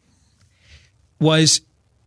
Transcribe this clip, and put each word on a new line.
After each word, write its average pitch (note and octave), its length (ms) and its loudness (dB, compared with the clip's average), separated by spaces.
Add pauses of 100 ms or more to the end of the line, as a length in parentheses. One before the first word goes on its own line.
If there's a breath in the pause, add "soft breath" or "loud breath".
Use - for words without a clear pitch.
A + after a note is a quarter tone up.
(1200 soft breath)
was, D#3 420 0 (440)